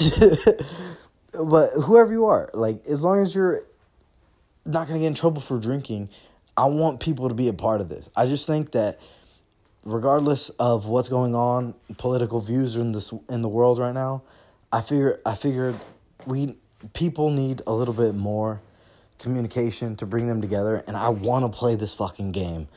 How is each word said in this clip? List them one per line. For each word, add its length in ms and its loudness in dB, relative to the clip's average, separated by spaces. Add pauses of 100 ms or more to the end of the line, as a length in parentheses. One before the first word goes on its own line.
(1300)
But 380 4
whoever 400 6
you 140 2
are, 280 2
like, 320 -2
as 180 -2
long 160 4
as 140 0
you're 300 0 (1040)
not 200 -2
gonna 120 -4
get 80 0
in 80 0
trouble 260 0
for 160 -4
drinking, 520 -4 (460)
I 120 4
want 320 0
people 280 -2
to 60 0
be 140 0
a 60 0
part 280 0
of 80 -6
this. 260 -14
I 120 2
just 180 -2
think 280 -2
that 260 0 (840)
regardless 680 0
of 360 0
what's 220 0
going 240 0
on, 400 0 (240)
political 420 -2
views 360 -2
in 160 -2
this, 200 -6 (180)
in 120 -4
the 80 -2
world 300 4
right 160 -2
now, 260 -4 (500)
I 100 0
figure, 440 0
I 80 -2
figured 400 -4 (540)
we, 280 -4 (380)
people 380 0
need 340 -2
a 80 -2
little 220 -2
bit 180 2
more 480 -4 (560)
communication 800 -4
to 100 -10
bring 220 -4
them 120 -2
together, 460 -2
and 100 -10
I 140 0
wanna 400 0
play 240 0
this 220 -4
fucking 360 -6
game 460 -6